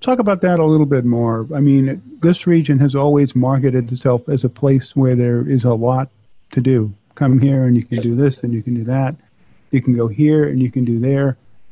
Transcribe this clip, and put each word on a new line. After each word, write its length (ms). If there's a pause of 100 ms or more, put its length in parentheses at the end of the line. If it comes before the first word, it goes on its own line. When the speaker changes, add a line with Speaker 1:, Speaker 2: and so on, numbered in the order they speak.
Speaker 1:
Talk 200
about 220
that 160
a 60
little 220
bit 180
more. 500
I 60
mean, 400 (200)
this 260
region 320
has 160
always 420
marketed 560
itself 360
as 160
a 40
place 480
where 200
there 320
is 160
a 100
lot 340 (440)
to 80
do. 340 (200)
Come 260
here 260
and 100
you 80
can 120
Speaker 2:
Yes. 80
Speaker 1:
do 120
this 260
and 100
you 100
can 120
do 100
that. 320 (540)
You 100
can 160
go 120
here 400
and 140
you 80
can 140
do 140
there. 380 (360)